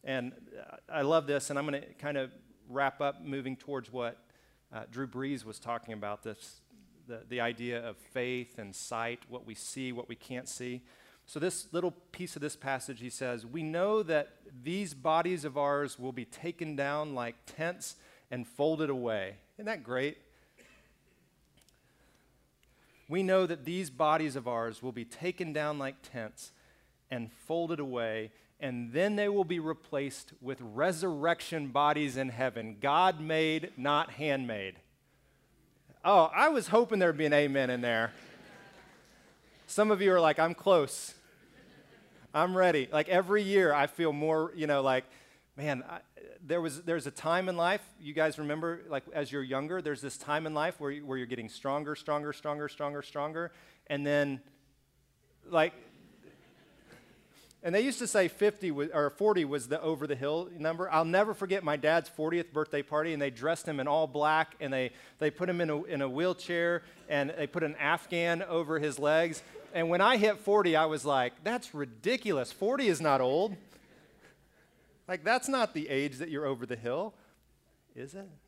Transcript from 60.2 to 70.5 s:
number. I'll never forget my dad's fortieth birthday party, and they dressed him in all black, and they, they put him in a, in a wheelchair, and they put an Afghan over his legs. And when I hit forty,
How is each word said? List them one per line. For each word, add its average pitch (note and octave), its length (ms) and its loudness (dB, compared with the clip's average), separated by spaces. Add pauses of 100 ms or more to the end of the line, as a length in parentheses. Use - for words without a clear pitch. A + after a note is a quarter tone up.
number. E3 340 -2
I'll D#3+ 140 4
never G3+ 260 4
forget F#3+ 320 -2
my D3+ 120 0
dad's D#3+ 340 4
fortieth E3 420 -2
birthday D3 300 -2
party, D#3 320 0
and D3 80 -2
they C#3 80 0
dressed C3+ 360 -4
him D3 140 -2
in C3+ 80 -2
all D#3 180 4
black, D3+ 540 2
and C#3+ 100 -4
they, C3 220 -2 (260)
they D3+ 120 2
put F3+ 180 -4
him F3 140 0
in D#3+ 80 0
a, D3+ 140 -2
in C#3+ 180 -4
a C3+ 60 0
wheelchair, E3+ 720 0 (260)
and C#3+ 280 0
they D3+ 100 -2
put D#3+ 180 -2
an D3+ 120 -4
Afghan E3+ 640 0
over E3 360 0
his D3 200 -2
legs. D#3 440 2 (320)
And E3 160 0
when F3 100 4
I A#3+ 160 8
hit G#3 220 4
forty, G3+ 380 4